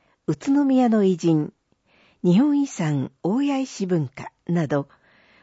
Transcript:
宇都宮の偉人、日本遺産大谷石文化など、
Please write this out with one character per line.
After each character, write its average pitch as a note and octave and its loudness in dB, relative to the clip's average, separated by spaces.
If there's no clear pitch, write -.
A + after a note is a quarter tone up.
宇 D#3 -2
都 C#4+ 0
宮 B3+ 2
の A3 2
偉 F#3+ 2
人、 D#3+ 0
日 F3+ 4
本 C#4+ 2
遺 C#4 0
産 D3 -4
大 A3 -2
谷 C#4 -2
石 G3+ -8
文 E3+ -2
化 - -16
な E3+ -2
ど、 C#3+ -4